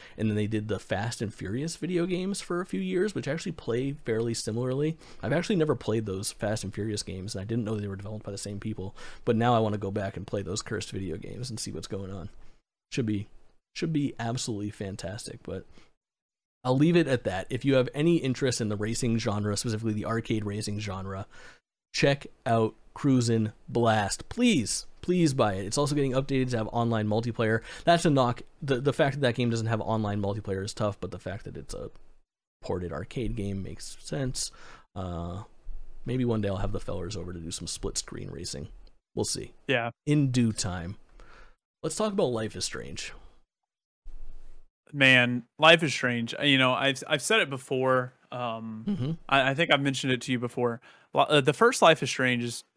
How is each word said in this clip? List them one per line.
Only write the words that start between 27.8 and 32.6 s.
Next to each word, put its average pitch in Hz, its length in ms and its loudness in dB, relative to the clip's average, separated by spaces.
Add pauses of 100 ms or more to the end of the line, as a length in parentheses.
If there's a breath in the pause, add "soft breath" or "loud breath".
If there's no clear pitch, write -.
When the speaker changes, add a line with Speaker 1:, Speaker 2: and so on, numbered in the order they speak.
Speaker 1:
That's 170 220 6
a 165 60 6
knock. 123 320 2 (180)
The, 135 180 0
the 139 140 2
fact 139 220 2
that 143 60 -6
that 123 120 4
game 120 160 0
doesn't 113 180 0
have 113 140 0
online 104 400 0
multiplayer 98 420 -4
is 98 120 -8
tough, 104 260 -2
but 90 80 -6
the 87 80 -10
fact 95 280 -10
that - 120 -12
it's - 160 -12
a - 160 -10 (720)